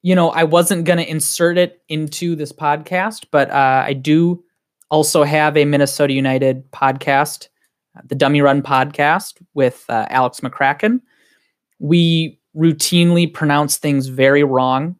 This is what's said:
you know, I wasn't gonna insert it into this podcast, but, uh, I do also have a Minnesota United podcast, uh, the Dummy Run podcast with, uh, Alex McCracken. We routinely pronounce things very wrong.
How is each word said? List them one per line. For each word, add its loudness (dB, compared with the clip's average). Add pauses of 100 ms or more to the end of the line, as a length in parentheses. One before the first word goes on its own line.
you 2
know, 2
I 0
wasn't 2
gonna 2
insert -2
it 0
into -6
this -10
podcast, -6
but, 2
uh, 2
I -4
do 0 (460)
also 2
have 0
a 4
Minnesota 0
United -2
podcast, -2 (480)
uh, -20
the -8
Dummy 2
Run 4
podcast -2 (120)
with, -2
uh, -4
Alex -2
McCracken. -2 (760)
We 0 (160)
routinely 0
pronounce -2
things -2
very 2
wrong. -2